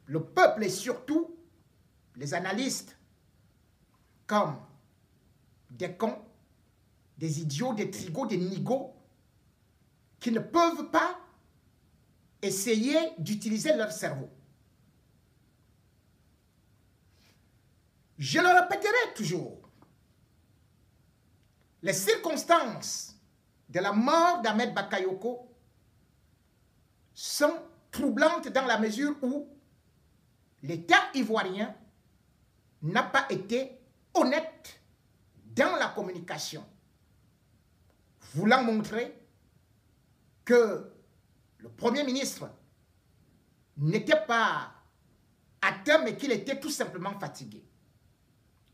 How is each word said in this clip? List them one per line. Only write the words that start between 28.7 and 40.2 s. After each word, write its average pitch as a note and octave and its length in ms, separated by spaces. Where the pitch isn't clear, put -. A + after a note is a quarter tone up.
mesure A3+ 440
où C#4 260
l'État E3+ 520
ivoirien G#3+ 600
n'a F#3 200
pas - 280
été A#3 480
honnête D#4 640
dans F#3+ 320
la A#3+ 120
communication, E3 760
voulant G#3+ 280
montrer A3+ 580